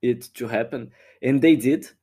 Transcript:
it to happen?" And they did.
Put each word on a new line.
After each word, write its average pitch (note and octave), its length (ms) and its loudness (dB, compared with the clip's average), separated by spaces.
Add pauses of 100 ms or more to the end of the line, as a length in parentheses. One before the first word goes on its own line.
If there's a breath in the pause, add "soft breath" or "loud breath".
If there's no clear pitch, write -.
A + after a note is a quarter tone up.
it A#2+ 220 -2 (100)
to A#2+ 140 -10
happen?" A#2 440 -6 (300 soft breath)
And C3+ 180 2
they D#3+ 160 6
did. C3+ 320 -2 (140)